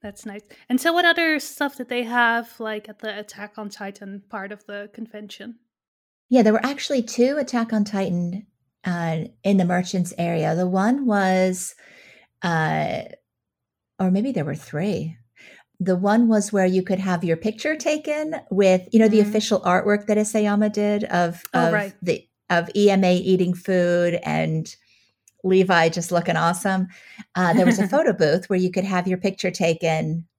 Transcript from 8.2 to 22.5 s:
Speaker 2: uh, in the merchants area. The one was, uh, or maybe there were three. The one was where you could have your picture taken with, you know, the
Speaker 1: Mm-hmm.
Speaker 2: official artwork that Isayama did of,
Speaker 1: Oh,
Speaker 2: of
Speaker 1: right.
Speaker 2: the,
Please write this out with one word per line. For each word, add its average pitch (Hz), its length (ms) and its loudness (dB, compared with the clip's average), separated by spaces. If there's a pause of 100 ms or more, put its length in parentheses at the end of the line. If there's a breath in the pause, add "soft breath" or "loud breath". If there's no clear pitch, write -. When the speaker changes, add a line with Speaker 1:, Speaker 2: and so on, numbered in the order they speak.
Speaker 2:
uh, 165 400 -4 (200)
in 196 140 4
the 185 80 4
merchants 180 520 -2
area. 165 380 0
The 180 120 0
one 220 400 0
was, 185 680 0 (680 loud breath)
uh, 156 600 -2 (920)
or 185 140 0
maybe 214 200 0
there 165 140 -4
were 143 100 -6
three. 160 600 -6 (640 loud breath)
The 185 160 0
one 208 320 2
was 214 260 2
where 190 140 2
you 185 160 2
could 185 160 -2
have 185 240 -2
your 165 140 0
picture 220 380 -4
taken 302 600 -4 (160)
with, 185 400 4
you 220 80 6
know, 220 80 8
the 214 120 6
Speaker 1:
Mm-hmm. 208 100 4
Speaker 2:
official 208 320 0
artwork 190 440 2
that 208 120 0
Isayama 214 540 0
did 208 340 0
of, 170 380 -2 (100)
Speaker 1:
Oh, 170 140 2
Speaker 2:
of 165 60 2
Speaker 1:
right. 196 200 -2 (100)
Speaker 2:
the, - 240 -4 (240)